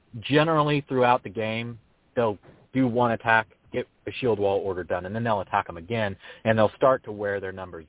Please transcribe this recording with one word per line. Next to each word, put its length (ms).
Generally, 680
throughout 340
the 60
game, 500
they'll 220
do 140
one 240
attack, 360
get 160
a 40
shield 280
wall 200
order 240
done, 220
and 100
then 80
they'll 180
attack 280
'em 80
again, 380
and 140
they'll 180
start 300
to 60
wear 280
their 120
numbers 380